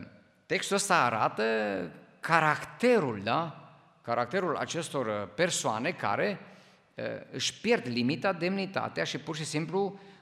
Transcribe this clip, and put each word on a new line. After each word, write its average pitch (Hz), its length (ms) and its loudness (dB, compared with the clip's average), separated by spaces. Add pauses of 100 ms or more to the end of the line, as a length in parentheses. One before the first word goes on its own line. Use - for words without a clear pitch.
(460)
textul 190 300 0
ăsta 180 280 6
arată 123 400 2 (760)
caracterul, 156 1040 2
da? 151 480 -2 (300)
Caracterul 123 560 0
acestor, 135 500 -2
ă, 104 180 -2
persoane 139 680 0
care, 147 480 0 (580)
ă, 117 60 -6 (280)
își - 280 -4
pierd 220 280 0
limita, 123 460 0
demnitatea 175 680 -2
și 156 140 -4
pur 156 180 -8
și 156 100 -6
simplu, 180 540 -4 (220)